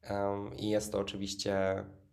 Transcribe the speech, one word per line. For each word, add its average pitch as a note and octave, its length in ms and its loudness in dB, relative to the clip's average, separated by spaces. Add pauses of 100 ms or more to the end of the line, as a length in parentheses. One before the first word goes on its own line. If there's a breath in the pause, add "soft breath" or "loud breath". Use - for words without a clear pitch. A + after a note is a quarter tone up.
Em, G2+ 540 -2
i G#2 120 -2
jest G#2 240 2
to G#2 60 2
oczywiście G2 840 0 (280)